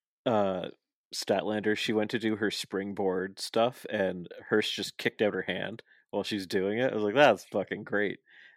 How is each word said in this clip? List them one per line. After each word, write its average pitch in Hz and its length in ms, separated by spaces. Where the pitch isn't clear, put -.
uh, 98 420
Statlander. 104 640
She - 160
went 107 200
to 120 60
do 110 180
her 101 140
springboard 95 920
stuff, - 500
and 92 380
Hirsch - 280
just - 220
kicked - 240
out 101 120
her 92 80
hand 98 400
while 104 140
she's 98 220
doing 101 320
it. 127 140
I - 20
was 107 100
like, 104 100
"That's 127 300
fucking 101 400
great." 101 340